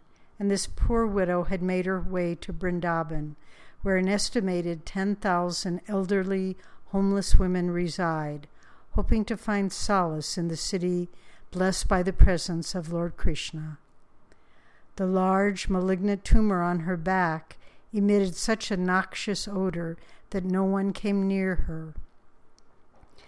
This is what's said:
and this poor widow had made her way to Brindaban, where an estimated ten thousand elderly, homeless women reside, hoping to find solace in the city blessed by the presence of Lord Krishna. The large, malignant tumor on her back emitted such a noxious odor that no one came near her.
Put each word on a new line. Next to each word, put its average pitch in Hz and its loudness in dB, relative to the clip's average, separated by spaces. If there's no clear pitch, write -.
and 202 0
this 196 0
poor 226 2
widow 180 0
had 175 -2
made 185 -2
her 190 -2
way 175 -2
to - -10
Brindaban, 165 -4
where 190 0
an 185 0
estimated 185 -2
ten 196 -4
thousand 175 -2
elderly, 190 -2
homeless 196 6
women 180 8
reside, 160 -4
hoping 220 4
to 220 -6
find 202 -2
solace 165 -2
in 170 -2
the 165 -4
city 175 -4
blessed 185 -2
by 185 2
the 180 -2
presence 170 4
of 165 -6
Lord 170 -4
Krishna. 156 0
The 190 -2
large, 190 0
malignant 185 0
tumor 208 8
on 175 -2
her 180 -4
back 170 -2
emitted 202 2
such - -4
a 196 -2
noxious 185 -2
odor 180 -4
that 190 -4
no 185 0
one 196 0
came 196 -2
near 190 0
her. 160 0